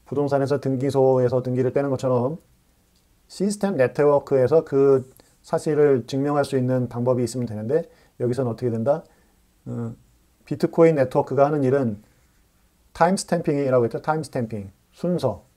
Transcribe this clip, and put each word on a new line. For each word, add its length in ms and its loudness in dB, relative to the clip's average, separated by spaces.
부동산에서 560 -2
등기소에서 840 2
등기를 300 -2
떼는 180 -2
것처럼 460 -2
시스템 480 -4
네트워크에서 880 2
그 460 2
사실을 640 0
증명할 380 -2
수 140 -2
있는 300 0
방법이 360 -2
있으면 220 -6
되는데 420 -4
여기서는 320 -2
어떻게 200 -4
된다? 340 -2
어, 300 -8
비트코인 520 2
네트워크가 500 2
하는 180 0
일은 380 0
타임스탬핑이라고 920 0
했죠. 180 -4
타임스탬핑. 680 -6
순서. 520 -4